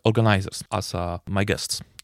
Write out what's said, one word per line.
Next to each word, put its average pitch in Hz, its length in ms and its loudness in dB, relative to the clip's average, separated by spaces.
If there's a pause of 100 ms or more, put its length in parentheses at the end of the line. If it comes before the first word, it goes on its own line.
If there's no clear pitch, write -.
organizers 107 680 2
as, 95 240 -4
uh, 87 320 -4
my 98 160 0
guests. - 380 -2 (220)